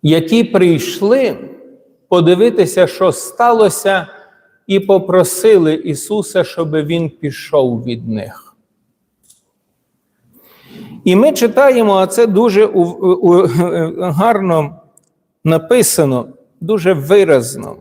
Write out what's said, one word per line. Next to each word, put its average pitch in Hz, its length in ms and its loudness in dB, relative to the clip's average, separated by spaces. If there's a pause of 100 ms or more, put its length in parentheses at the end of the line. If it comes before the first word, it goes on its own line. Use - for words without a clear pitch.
які 160 400 2
прийшли 196 1040 0 (580)
подивитися, 180 800 2
що 185 240 -2
сталося, 202 960 -2 (600)
і 190 120 0
попросили 185 960 2
Ісуса, 175 680 -6
щоб 160 320 -6
Він 156 340 -4
пішов 131 760 -4
від 117 240 -10
них. - 480 -10 (2500)
І 180 120 2
ми 269 160 4
читаємо, 240 640 2
а 190 140 2
це 226 200 0
дуже 208 380 2
у-, 180 480 0
у-, 180 340 4 (500)
гарно 180 800 0 (680)
написано, 160 840 0 (340)
дуже 185 320 -2
виразно. 139 880 0